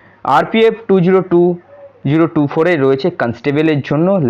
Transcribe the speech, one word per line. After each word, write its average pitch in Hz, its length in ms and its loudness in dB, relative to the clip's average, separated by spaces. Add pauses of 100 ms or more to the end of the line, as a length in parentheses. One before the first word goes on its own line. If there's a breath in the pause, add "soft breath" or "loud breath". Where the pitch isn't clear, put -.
(240 loud breath)
আরপিএফ 220 500 0 (140)
টু 190 120 2
জিরো 185 200 2 (120)
টু 175 100 4 (680)
জিরো 160 180 2
টু 156 200 -2
ফোরে 165 300 0
রয়েছে 135 340 0
কনস্টেবলের 147 680 -2
জন্য 151 280 -2 (220)